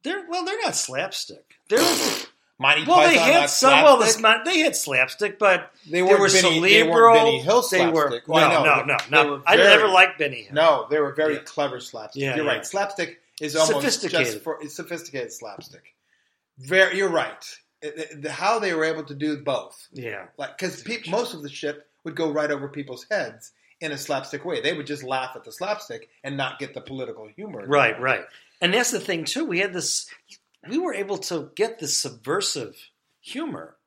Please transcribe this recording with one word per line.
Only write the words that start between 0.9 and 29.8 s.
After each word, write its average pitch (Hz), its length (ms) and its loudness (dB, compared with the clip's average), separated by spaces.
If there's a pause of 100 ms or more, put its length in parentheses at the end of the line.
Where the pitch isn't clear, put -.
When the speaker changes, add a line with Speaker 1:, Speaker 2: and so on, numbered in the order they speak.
Speaker 1:
They're 208 120 2 (760)
Speaker 2:
Monty 147 280 2
Speaker 1:
well, 359 140 6
they 330 160 6
Speaker 2:
Python, 170 160 4
Speaker 1:
had 339 80 6
Speaker 2:
not - 100 0
Speaker 1:
some. 254 320 6
Well, 285 140 10
Speaker 2:
slapstick? 220 200 2
Speaker 1:
this 220 60 -8
mon-, 226 220 2
they 370 160 0
had - 160 0
slapstick, 135 640 -4
but 185 320 2 (140)
Speaker 2:
They 151 60 -12
Speaker 1:
they 180 100 0
Speaker 2:
weren't 196 180 6
Speaker 1:
were 196 80 4
Speaker 2:
Benny, 190 120 4
Speaker 1:
cerebral. 170 220 2
Speaker 2:
they 208 220 6
weren't 226 320 8
Benny 226 240 4
Hill 208 280 2
Speaker 1:
They 180 180 2
were 160 60 0 (160)
Speaker 2:
slapstick. 120 200 -8
Well, 156 200 4
Speaker 1:
no, 165 80 2
Speaker 2:
I 147 60 2
know, 127 220 2
Speaker 1:
no, 135 140 -2
Speaker 2:
but - 120 -10
Speaker 1:
no, 147 120 4
Speaker 2:
they 143 60 2
Speaker 1:
no. 143 100 -4
Speaker 2:
were 135 80 -16
Speaker 1:
I 196 100 6
never 202 240 8
Speaker 2:
very 214 100 2
Speaker 1:
liked 185 280 6
Benny 135 240 -4
Hill. 101 120 -16
Speaker 2:
No, 151 340 4
they 151 120 0
were 139 140 -2
very 151 200 0
Speaker 1:
Yeah. 139 100 -6
Speaker 2:
clever 127 360 -6
slapstick. 120 420 -12
Speaker 1:
Yeah, 131 140 -4
Speaker 2:
You're 151 80 -4
Speaker 1:
yeah. 139 80 0
Speaker 2:
right. - 140 -6
Slapstick 196 540 -6 (200)
is 151 160 -2
almost 160 180 4
Speaker 1:
Sophisticated. 175 600 -2
Speaker 2:
just 104 100 -14
for, 156 180 -8
it's 147 140 -14
sophisticated 143 560 -12
slapstick. - 640 -20 (640)
Very, 180 400 2
you're 196 120 0
right. 139 340 -4 (380)
It, 151 160 -14
it, 156 240 -14
the, 147 80 -10
how 196 300 -2
they 190 120 -2
were 160 120 -2
able 160 200 -4
to 147 100 -16
do 147 280 -4
both. - 500 -8
Speaker 1:
Yeah. 104 340 -12 (100)
Speaker 2:
Like, 139 200 -14
'cause 175 260 -10
peop-, 220 260 -12
most 214 260 -4
of 156 80 -16
the 139 80 -14
shit 143 340 -10 (200)
would 160 100 -12
go 160 160 -4
right 151 200 -4
over 143 180 -6
people's 135 420 -14
heads 143 400 -8 (300)
in 160 100 -8
a 139 80 -10
slapstick 147 460 -8
way. 160 160 -6
They 143 120 -2
would 147 140 -10
just 139 160 -10
laugh 131 320 -6
at 120 100 -18
the 113 60 -20
slapstick 190 580 -10 (140)
and 139 140 -12
not 131 240 -8
get 135 140 -12
the 131 60 -14
political 113 460 -14
humor. 143 400 -16
Speaker 1:
Right, 123 340 0
right. 123 240 -2 (360)
And 180 120 0
that's 240 180 0
the 208 100 -6
thing, 165 240 -6
too. 285 200 -6
We 185 140 -6
had 196 140 -4
this, - 360 -8 (600)